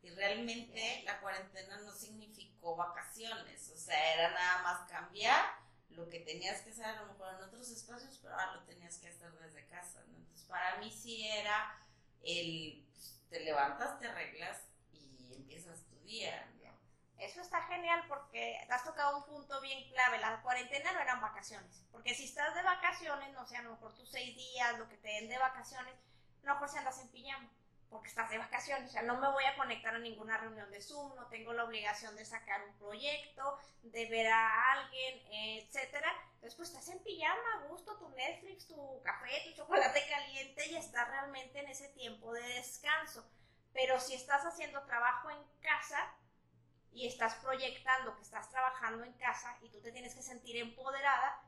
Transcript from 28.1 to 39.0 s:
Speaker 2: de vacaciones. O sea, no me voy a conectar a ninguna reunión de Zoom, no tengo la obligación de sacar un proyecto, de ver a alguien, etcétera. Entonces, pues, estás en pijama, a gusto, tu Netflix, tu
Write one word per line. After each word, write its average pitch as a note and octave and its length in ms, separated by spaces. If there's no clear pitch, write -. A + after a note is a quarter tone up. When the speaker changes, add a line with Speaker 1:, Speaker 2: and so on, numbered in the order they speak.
Speaker 2:
de G#3+ 80
vacaciones. B3+ 540
O - 20
sea, G#3+ 80
no A#3+ 180
me C#4 140
voy C4+ 140
a C#4 100
conectar A#3 380
a A#3 40
ninguna A3 380
reunión G#3+ 340
de G3+ 120
Zoom, C#4+ 340
no A#3+ 120
tengo A3+ 260
la A#3 100
obligación G#3+ 520
de A3 100
sacar G#3 420
un - 80
proyecto, C#4 840
de A3+ 280
ver A3+ 160
a A3+ 460
alguien, C4 500
etcétera. C4 800
Entonces, A#3 220
pues, E4+ 120
estás - 220
en F#4 120
pijama, G4 520
a C#4+ 140
gusto, F4+ 280
tu E4+ 140
Netflix, D#4+ 560
tu C#4 360